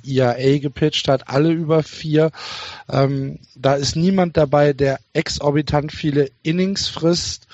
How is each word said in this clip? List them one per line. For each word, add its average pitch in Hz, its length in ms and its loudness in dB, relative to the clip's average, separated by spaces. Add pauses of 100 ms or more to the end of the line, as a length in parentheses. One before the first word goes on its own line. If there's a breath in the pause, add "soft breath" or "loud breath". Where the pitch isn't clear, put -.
E 135 140 -2
R 123 200 2
A 135 200 4
gepitcht 147 500 -2
hat, 135 180 2
alle 147 240 2
über 160 320 0
vier. 156 480 0 (580 loud breath)
Ähm, 139 500 0 (140)
da 135 220 0
ist 143 220 -2
niemand 180 400 2
dabei, 147 340 4
der 135 280 0 (120)
exorbitant 147 800 -2
viele 143 400 0 (120)
Innings 185 440 -2
frisst. - 680 -2